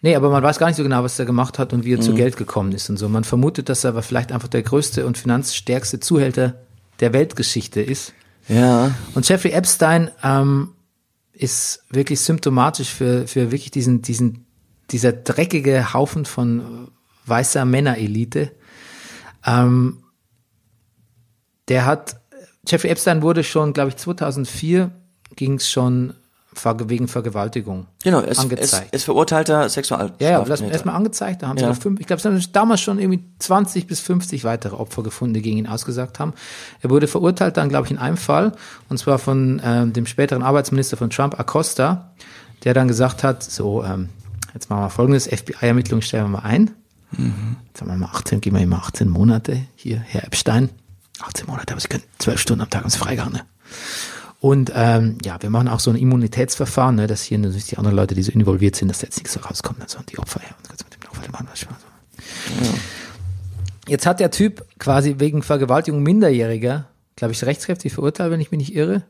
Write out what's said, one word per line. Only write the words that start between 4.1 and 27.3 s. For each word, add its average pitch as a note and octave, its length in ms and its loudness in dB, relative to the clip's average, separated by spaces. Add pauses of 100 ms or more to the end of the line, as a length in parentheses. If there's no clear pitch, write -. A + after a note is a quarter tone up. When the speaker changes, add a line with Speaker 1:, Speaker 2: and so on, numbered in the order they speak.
Speaker 1:
einfach A#2 180 -4
der A#2+ 140 0
größte C#3 420 0
und A#2+ 120 -2
finanzstärkste B2 840 -2
Zuhälter C3 640 2 (380)
der A#2 140 4
Weltgeschichte B2+ 680 0
ist. - 320 -4 (340)
Speaker 2:
Ja. B2 440 6 (240)
Speaker 1:
Und B2 120 0
Jeffrey F#3 240 2
Epstein, E3 600 2 (120)
ähm, C#3 460 2 (640)
ist - 560 -4
wirklich C3+ 320 0
symptomatisch C#3 680 0
für, B2 380 0
für A#2+ 240 0
wirklich - 200 -6
diesen, B2 300 2
diesen, A#2 440 -2 (460)
dieser A#2+ 220 2
dreckige C3+ 800 0
Haufen C#3+ 320 0
von A#2+ 640 -4 (360)
weißer B2 400 0
Männerelite. B2 840 0 (960)
Ähm, B2 580 4 (1600)
der B2+ 180 2
hat, D3+ 320 0 (500)
Jeffrey E3+ 220 2
Epstein E3+ 320 2
wurde E3 220 2
schon, D3+ 300 0
glaub C#3+ 140 0
ich, C3 100 -6
zweitausendvier E3 960 -2 (440)
ging's C3+ 340 -2
schon B2+ 440 2 (400)
ver-, A2+ 360 -2
wegen A#2+ 180 0
Vergewaltigung G#2 800 -6 (160)